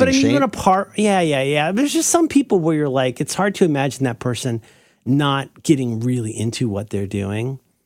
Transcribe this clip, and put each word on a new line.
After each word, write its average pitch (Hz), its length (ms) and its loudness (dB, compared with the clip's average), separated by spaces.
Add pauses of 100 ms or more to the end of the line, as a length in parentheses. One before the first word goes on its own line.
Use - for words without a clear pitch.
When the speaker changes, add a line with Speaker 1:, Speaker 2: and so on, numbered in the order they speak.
Speaker 1:
but - 20 4
I 269 60 2
mean, 269 80 2
Speaker 2:
shape. 277 100 2
Speaker 1:
even 285 120 2
apart, 196 520 0
yeah, 202 240 2
yeah, 151 220 2
yeah. 147 320 0
There's 277 180 0
just 320 180 0
some 339 200 0
people 254 320 2
where 160 140 2
you're 151 120 0
like, 131 320 0
it's 151 140 -6
hard 196 220 0
to 196 100 4
imagine 139 400 0
that 117 140 -4
person 120 420 -4 (440)
not 139 580 0
getting 127 360 0
really 120 320 -2
into 113 380 -4
what 98 220 -6
they're 101 160 -4
doing. 104 520 -4 (260)